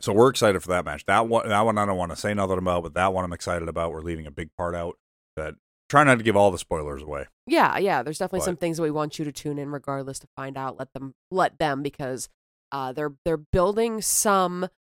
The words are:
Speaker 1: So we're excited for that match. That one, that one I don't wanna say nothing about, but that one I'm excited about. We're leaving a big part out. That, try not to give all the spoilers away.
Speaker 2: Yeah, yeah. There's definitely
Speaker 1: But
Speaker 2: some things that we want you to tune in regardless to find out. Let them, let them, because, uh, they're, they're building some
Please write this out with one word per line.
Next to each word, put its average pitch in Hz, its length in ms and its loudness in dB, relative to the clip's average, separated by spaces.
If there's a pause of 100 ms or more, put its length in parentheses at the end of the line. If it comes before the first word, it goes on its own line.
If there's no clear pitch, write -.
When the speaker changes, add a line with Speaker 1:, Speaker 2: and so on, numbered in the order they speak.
Speaker 1:
So 107 120 -2
we're 120 160 8
excited 101 320 4
for 82 80 -10
that 90 160 0
match. 73 220 -8
That 110 200 4
one, 113 220 0
that 104 120 4
one 110 160 2
I 104 80 2
don't 98 120 0
wanna 85 180 -4
say 104 180 -2
nothing 95 260 0
about, 90 240 0
but 78 100 -12
that 90 200 2
one 92 120 -2
I'm 87 80 -8
excited 85 340 -4
about. 85 240 -4
We're 78 100 -10
leaving 80 260 -8
a 73 40 -14
big 80 260 -12
part 87 180 -4
out. 87 220 -8 (380)
That, 78 200 -8 (340)
try 147 140 6
not 131 160 6
to 107 40 -6
give 110 120 4
all 101 160 8
the 85 80 -4
spoilers 73 420 -6
away. 73 240 -8 (220)
Speaker 2:
Yeah, 262 320 2
yeah. 165 240 0
There's 151 160 -8
definitely 185 220 -4
Speaker 1:
But - 40 -2
Speaker 2:
some 185 120 -4
things 165 200 -4
that 170 60 -2
we 151 80 -2
want 151 260 -6
you 156 80 -6
to 147 60 -6
tune 147 260 -8
in 143 140 -8
regardless 135 480 -8
to - 160 -20
find 135 220 -10
out. 131 200 -6
Let 135 160 -12
them, 135 200 -12 (180)
let 180 260 2
them, 143 260 0
because, 131 440 -6 (440)
uh, 135 200 -6
they're, 147 220 -4 (100)
they're 165 140 0
building 202 640 0
some 185 640 2 (300)